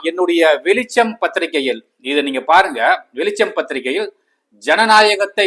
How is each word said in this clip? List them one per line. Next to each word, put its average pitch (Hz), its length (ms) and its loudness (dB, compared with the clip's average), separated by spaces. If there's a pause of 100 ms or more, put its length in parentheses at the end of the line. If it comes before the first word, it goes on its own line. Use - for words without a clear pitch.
என்னுடைய 165 600 2
வெளிச்சம் 220 540 0
பத்திரிகையில், 160 640 -4 (200)
இதை 143 200 -2
நீங்க 135 200 -4
பாருங்க, 156 380 2 (320)
வெளிச்சம் 202 420 -4
பத்திரிகையில் 147 540 -6 (560)
ஜனநாயகத்தை 208 840 2